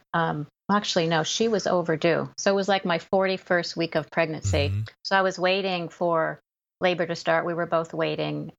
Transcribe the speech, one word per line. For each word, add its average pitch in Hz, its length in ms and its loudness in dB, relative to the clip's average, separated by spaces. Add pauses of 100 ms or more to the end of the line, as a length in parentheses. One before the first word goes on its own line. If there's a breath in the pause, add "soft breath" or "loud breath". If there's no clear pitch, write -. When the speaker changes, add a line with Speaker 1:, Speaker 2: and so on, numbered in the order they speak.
(140)
Speaker 1:
um, 160 340 -2 (240)
actually, 196 360 2
no, 160 160 2
she - 260 0
was 208 180 0
overdue. 165 720 0
So - 140 0
it 196 40 4
was, 196 140 -2
like, 196 160 2
my 170 140 0
forty-first 190 760 0
week 165 200 -2
of 156 140 -2
pregnancy. 156 600 0
Speaker 2:
Mm-hmm. 101 120 -2 (220)
Speaker 1:
So 196 140 0
I 190 60 4
was 185 140 0
waiting 185 520 0
for 160 500 0 (400)
labor 175 260 2
to 170 120 -6
start. 160 280 2
We 170 80 -2
were 170 120 -2
both 165 280 -2
waiting. 151 640 -4